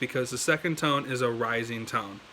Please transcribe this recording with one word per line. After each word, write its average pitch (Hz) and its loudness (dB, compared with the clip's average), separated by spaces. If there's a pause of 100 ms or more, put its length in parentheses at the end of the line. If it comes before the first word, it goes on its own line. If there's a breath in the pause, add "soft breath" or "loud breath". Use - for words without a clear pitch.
because 127 -2
the 127 -4
second 156 2
tone 143 2
is 127 0
a 123 4
rising 117 0
tone, 104 -4 (120)